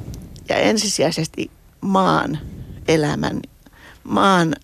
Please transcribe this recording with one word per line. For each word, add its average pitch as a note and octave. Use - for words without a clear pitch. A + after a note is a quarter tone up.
ja -
ensisijaisesti F3+
maan F3+
elämän, D3+
maan F3+